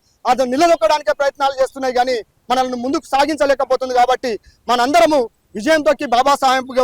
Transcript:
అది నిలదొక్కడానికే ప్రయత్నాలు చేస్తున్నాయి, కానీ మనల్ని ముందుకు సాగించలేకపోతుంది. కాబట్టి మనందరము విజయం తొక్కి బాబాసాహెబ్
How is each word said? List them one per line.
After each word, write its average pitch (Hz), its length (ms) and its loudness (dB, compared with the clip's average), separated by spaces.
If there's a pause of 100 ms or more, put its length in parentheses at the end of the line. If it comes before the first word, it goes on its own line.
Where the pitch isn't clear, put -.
(260)
అది 247 200 0
నిలదొక్కడానికే 302 680 2
ప్రయత్నాలు 277 480 -2
చేస్తున్నాయి, 262 320 -4
కానీ 247 240 -2 (320)
మనల్ని 254 280 -2
ముందుకు 269 280 -6
సాగించలేకపోతుంది. 269 880 -2
కాబట్టి 247 460 0 (280)
మనందరము 269 600 2 (260)
విజయం 302 280 0
తొక్కి 294 220 0
బాబాసాహెబ్ 262 800 0